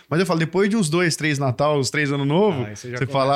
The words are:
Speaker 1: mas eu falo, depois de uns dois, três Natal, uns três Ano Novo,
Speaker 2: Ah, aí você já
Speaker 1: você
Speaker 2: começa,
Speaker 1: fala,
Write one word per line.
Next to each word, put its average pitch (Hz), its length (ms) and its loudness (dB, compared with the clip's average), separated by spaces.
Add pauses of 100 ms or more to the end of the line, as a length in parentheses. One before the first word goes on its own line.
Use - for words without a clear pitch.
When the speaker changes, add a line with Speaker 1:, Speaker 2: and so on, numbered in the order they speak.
Speaker 1:
mas 160 120 0
eu 190 60 0
falo, 170 120 0
depois 185 320 0
de 220 60 0
uns 180 120 0
dois, 170 280 0
três 147 200 -2
Natal, 143 440 0
uns 127 100 -2
três 147 220 0
Ano 143 120 -2
Novo, 160 380 2
Speaker 2:
Ah, 107 60 -6
aí 104 80 -12
você - 160 -14
já 123 60 -6
Speaker 1:
você 127 80 -2
Speaker 2:
começa, - 60 -8 (140)
Speaker 1:
fala, 139 100 2